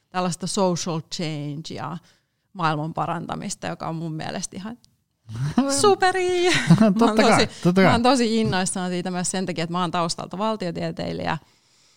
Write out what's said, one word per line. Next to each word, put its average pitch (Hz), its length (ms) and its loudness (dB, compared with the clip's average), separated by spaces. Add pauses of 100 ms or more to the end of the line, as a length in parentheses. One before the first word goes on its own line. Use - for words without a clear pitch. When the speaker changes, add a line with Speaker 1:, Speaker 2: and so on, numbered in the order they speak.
Speaker 1:
tällaista 180 380 -4
social 175 540 0 (140)
change 151 600 -6
ja 139 220 -8 (560)
maailman 160 420 -2
parantamista, 160 720 -6
joka 165 220 -8
on 165 60 -6
mun 160 180 -6
mielestä 156 440 -8
ihan 214 220 -12 (500)
Speaker 2:
<laughs> 156 520 -2
Speaker 1:
superi! 370 680 4 (200)
Speaker 2:
Totta 208 360 6
Speaker 1:
Mä - 20 6
oon 220 100 2
Speaker 2:
kai, 226 140 6 (160)
Speaker 1:
tosi, - 0 - (160)
Speaker 2:
totta 180 180 4
kai. 190 40 8
Speaker 1:
mä 170 80 6
oon 226 100 2
tosi 233 380 4
innoissaan 196 500 0
siitä 180 200 -4
myös 180 200 -4
sen 190 160 -2
takia, 165 180 -4
että 170 80 -6
mä 175 80 -2
oon 175 100 -2
taustalta 170 480 -4
valtiotieteilijä 170 1000 -4 (580)